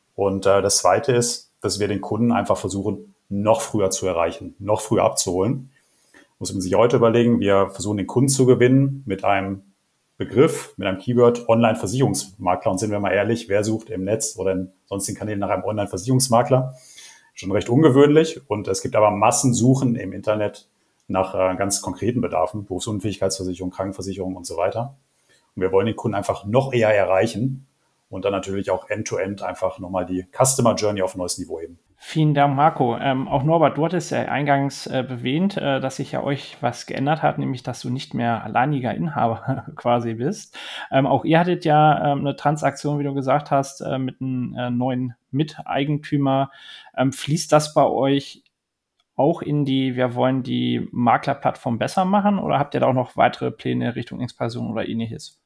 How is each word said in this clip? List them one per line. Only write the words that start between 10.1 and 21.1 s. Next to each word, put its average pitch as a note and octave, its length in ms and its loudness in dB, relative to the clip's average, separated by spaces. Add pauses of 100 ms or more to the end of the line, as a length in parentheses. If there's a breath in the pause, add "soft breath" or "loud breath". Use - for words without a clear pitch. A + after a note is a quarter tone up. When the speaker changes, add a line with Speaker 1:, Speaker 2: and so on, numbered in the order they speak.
Speaker 1:
Begriff, G#2+ 600 2
mit G2+ 100 -2
einem F#2+ 120 -2
Keyword, A#2+ 500 4
Online-Versicherungsmakler. A2 1200 0
Und F#2 60 -2
sind G#2 140 -2
wir G2+ 100 -2
mal G2 100 0
ehrlich, G2+ 380 0
wer G2+ 160 2
sucht A2 240 -4
im F#2 160 -6
Netz A2 320 -2
oder F#2+ 160 0
in F#2 180 -4 (140)
sonstigen G2+ 320 -6
Kanälen G#2 220 -6
nach G2 100 -2
einem F#2+ 140 -2
Online-Versicherungsmakler? A2+ 1120 0 (580 loud breath)
Schon F#2+ 180 -8
recht A2 180 -2
ungewöhnlich. D3 800 6
Und G3+ 200 -4
es G2 120 -2
gibt - 140 -4
aber G#2+ 160 6
Massensuchen A#2+ 840 2
im F#2+ 180 -8
Internet G#2 560 -4 (380)
nach, F#2 260 0